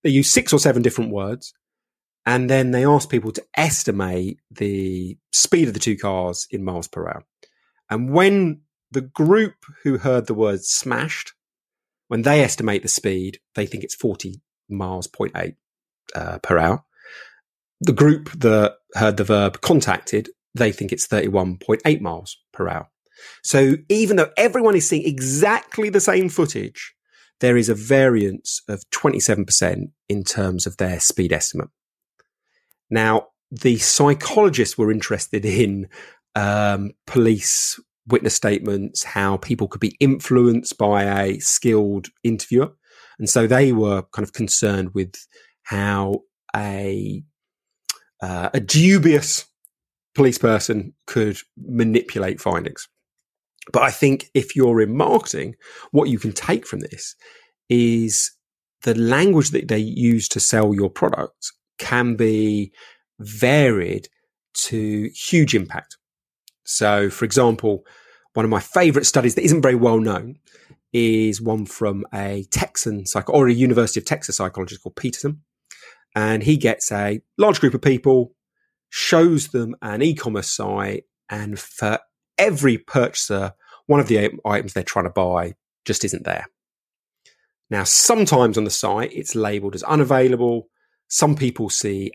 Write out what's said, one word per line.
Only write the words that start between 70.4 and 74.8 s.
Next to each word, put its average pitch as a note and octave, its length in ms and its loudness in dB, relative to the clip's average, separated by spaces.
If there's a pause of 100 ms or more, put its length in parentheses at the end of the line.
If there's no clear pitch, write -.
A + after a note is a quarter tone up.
is A2 480 0
one A2 240 -4
from G2+ 480 -6
a G2 380 -8
Texan - 540 -4
psych-, - 240 -4
or C#3 180 6
a A#2+ 60 6
University A#2+ 460 2
of - 60 -10
Texas D3+ 300 -6
psychologist F#2 480 -8